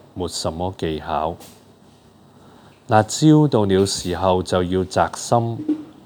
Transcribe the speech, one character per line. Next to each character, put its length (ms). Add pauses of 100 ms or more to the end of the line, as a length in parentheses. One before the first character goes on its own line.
(140)
沒 160
什 240
麼 240
技 220
巧。 360 (1500)
辣 160
椒 420
到 200
了 200
時 300
候 260
就 220
要 220
摘 320
心， 400 (480)